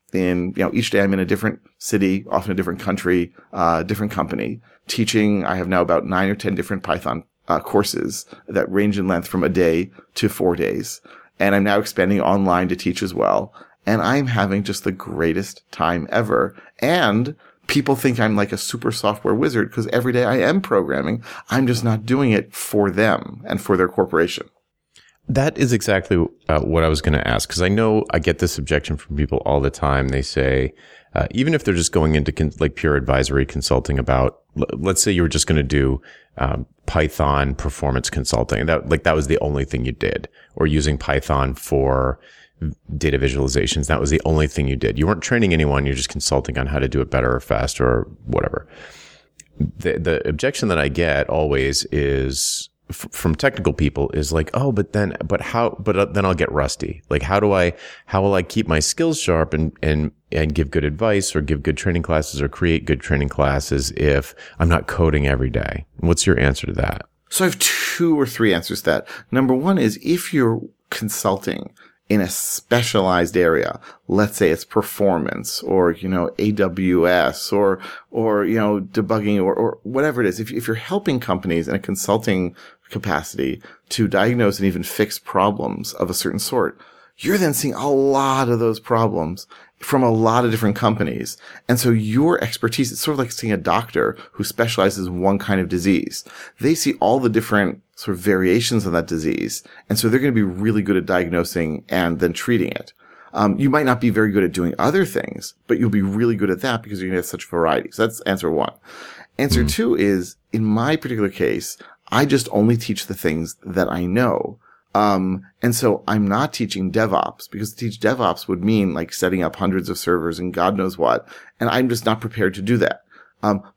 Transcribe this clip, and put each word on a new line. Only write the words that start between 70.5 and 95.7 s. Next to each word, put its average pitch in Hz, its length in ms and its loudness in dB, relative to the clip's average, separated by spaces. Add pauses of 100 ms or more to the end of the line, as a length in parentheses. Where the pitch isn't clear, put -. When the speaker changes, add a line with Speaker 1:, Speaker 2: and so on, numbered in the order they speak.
Speaker 1:
consulting - 800 -4 (400)
in 104 120 4
a 90 80 -2
specialized 92 1080 0
area, 80 460 2 (260)
let's 101 300 0
say 92 120 4
it's 80 140 0
performance - 1000 -2
or, 90 280 2
you 85 160 -8
know, 90 320 -2
A 104 140 2
W 92 520 2
S 85 460 2
or, 98 280 2 (320)
or, 107 340 0
you 98 120 0
know, 104 220 0
debugging 104 640 0
or, 92 100 2
or - 300 -2
whatever 131 380 -2
it 107 60 2
is. 92 120 -2
If, 113 100 -6
if 113 180 -6
you're 113 100 -2
helping 165 420 -2
companies 90 480 -2
in 62 80 -2
a 95 40 -2
consulting 98 760 -2 (340)
capacity 76 720 -4 (280)
to 110 180 0
diagnose 101 500 2
and 98 80 0
even 87 180 0
fix - 360 -2
problems 95 760 -2
of 90 140 -2
a 92 40 -4
certain - 260 -4
sort, 107 400 -2 (380)
you're 196 200 0
then 170 160 2
seeing 139 200 -2
a 143 180 -2
lot 135 560 2
of 120 120 2
those 113 200 0
problems 95 680 0 (340)
from 135 220 0
a 123 80 6
lot 113 360 4
of 120 40 2
different 107 260 2
companies. 87 600 -2 (300)
And 123 120 2
so 123 120 2
your 117 520 2
expertise, 120 480 -2
it's - 100 -10
sort 156 120 -2
of 139 60 -2
like 120 120 -2
seeing 110 220 -2
a 98 40 2
doctor 92 600 0 (140)
who - 120 -6
specializes 101 640 0
in 90 120 -4
one 98 180 2
kind 98 220 0
of 92 100 -2
disease. 90 540 0 (360)